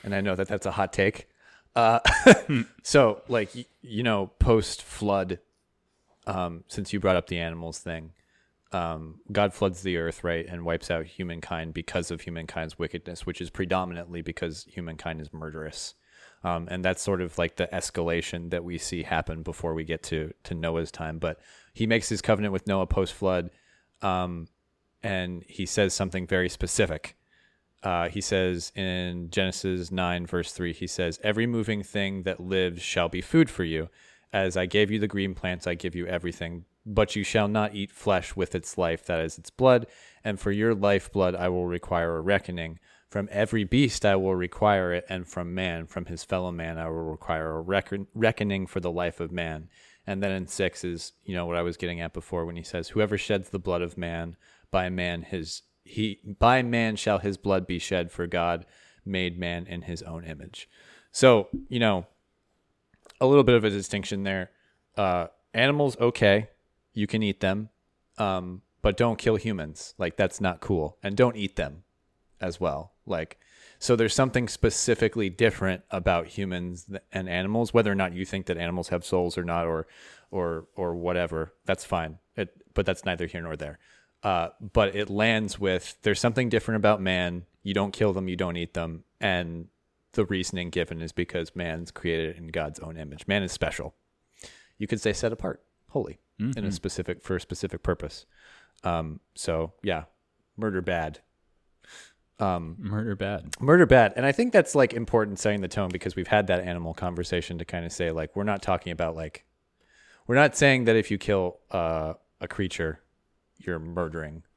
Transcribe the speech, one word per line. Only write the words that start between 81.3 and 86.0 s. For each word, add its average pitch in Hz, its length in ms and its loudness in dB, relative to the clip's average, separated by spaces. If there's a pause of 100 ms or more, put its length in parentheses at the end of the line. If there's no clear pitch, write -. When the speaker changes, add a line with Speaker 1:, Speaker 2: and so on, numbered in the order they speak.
Speaker 1:
that's 95 200 -2
fine. 82 340 -4 (180)
It, 98 140 -4 (240)
but 98 120 2
that's 92 180 -2
neither 87 220 -2
here 85 160 -6
nor 80 140 -6
there. 73 220 -8 (440)
Uh, 87 260 2 (120)
but 101 340 2
it 104 160 -2
lands 110 480 2
with, 95 440 0